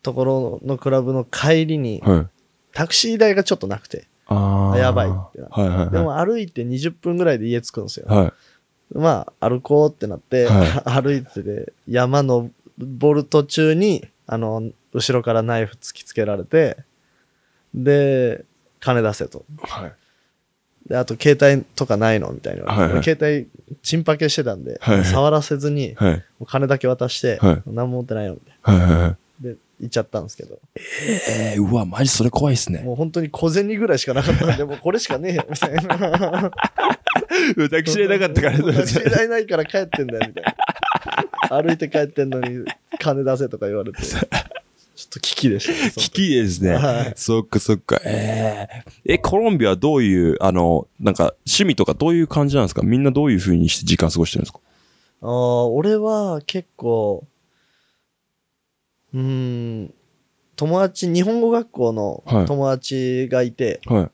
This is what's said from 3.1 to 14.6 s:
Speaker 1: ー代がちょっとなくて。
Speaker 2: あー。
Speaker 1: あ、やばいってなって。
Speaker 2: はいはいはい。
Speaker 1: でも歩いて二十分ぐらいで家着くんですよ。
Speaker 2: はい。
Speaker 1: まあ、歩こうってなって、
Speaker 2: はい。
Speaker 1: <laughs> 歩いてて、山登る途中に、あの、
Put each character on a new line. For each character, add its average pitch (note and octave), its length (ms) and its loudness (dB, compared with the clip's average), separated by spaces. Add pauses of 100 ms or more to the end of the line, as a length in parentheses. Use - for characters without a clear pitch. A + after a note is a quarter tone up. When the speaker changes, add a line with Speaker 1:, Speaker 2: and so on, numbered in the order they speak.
Speaker 1:
ー - 40 -6
代 G#3+ 160 6
が G3 80 2
ち - 100 0
ょ - 20 2
っ - 40 -20
と - 80 -8
な G2 100 -6
く - 100 -18
て。 - 200 -14 (180)
Speaker 2:
あ G2 460 2
ー。 - 20 2
Speaker 1:
あ、 G2 60 4
や B2+ 120 4
ば G#2+ 140 2
い F#2+ 40 0
っ F#2 220 -6
て - 80 -18
な - 60 -16
っ - 40 -20
て。 G#2 120 -2
Speaker 2:
は G2 40 4
い F#2 40 2
は F2 60 0
い - 20 2
は F2 80 2
い。 F2 60 -4
Speaker 1:
で F#2 80 2
も D3 180 0
歩 G#3+ 220 0
い F#3+ 100 -6
て A#2+ 140 -8
二 B2 160 -4
十 E3 120 -4
分 E3+ 260 -4
ぐ F3+ 60 0
ら D#3+ 100 4
い A#2 60 0
で A2 60 -4
家 A#2+ 160 -2
着 - 80 -14
く A2+ 120 -8
ん - 20 -8
で G2+ 60 -10
す - 100 -14
よ。 - 80 -14
Speaker 2:
は G2+ 200 4 (680)
い。 - 20 -4
Speaker 1:
ま D3 420 0
あ、 A2+ 100 0
歩 B2 120 -2
こ D3 260 4
う - 40 2
っ - 20 -20
て A2 140 -8
な F#2 80 -6
っ - 40 -16
て、 B2 280 2
Speaker 2:
は G2+ 180 6
い。 D#2+ 40 2 (120)
Speaker 1:
<laughs> A#2+ 80 -6 (120)
歩 C#3+ 120 0
い C3 100 -2
て - 200 -12
て、 - 300 -8 (140)
山 B2+ 360 2
登 A#2+ 280 0 (640)
る D3 80 0
途 D3 200 2
中 D#3 320 2
に、 F#3 320 0 (180)
あ A2+ 120 -4
の、 A2 340 -4 (220)